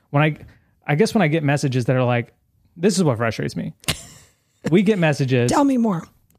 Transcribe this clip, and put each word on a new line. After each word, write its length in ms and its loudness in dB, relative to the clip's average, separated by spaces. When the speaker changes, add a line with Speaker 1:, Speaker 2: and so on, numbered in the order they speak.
Speaker 1:
when 120 0
I, 140 0
I 80 -2
guess 200 0
when 80 2
I 60 2
get 160 -2
messages 400 0
that 120 0
are 80 0
like, 280 -2
this 180 0
is 80 2
what 140 0
frustrates 380 -4
me. 220 -8
<laughs> 60 -20
We 120 4
get 160 2
messages. 520 0
Speaker 2:
Tell 140 2
me 140 2
more. 280 -2